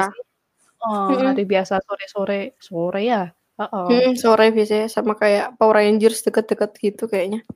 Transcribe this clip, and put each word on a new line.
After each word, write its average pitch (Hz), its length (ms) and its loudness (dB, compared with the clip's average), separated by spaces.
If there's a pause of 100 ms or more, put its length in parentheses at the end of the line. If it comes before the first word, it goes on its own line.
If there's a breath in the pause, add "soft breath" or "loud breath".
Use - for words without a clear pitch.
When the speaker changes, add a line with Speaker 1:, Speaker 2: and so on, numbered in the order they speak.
Speaker 1:
biasa. 196 80 -4
Speaker 2:
sih? - 140 -16 (540)
Oh, 208 320 -4
Speaker 1:
Mm-mm. 262 160 0
Speaker 2:
hari 233 180 0
biasa 190 380 -2
sore-sore, 196 580 -6 (200)
sore 180 420 -6
ya? 226 200 0 (340)
Heeh. 202 320 -8
Speaker 1:
Mm-mm, 254 260 2
sore 220 380 4
biasanya 214 340 0
sama 214 300 -4
kayak 202 400 0
Power 220 180 4
Rangers 214 480 4
deket-deket 214 560 -2
gitu 208 300 -4
kayaknya. 202 320 -4 (160)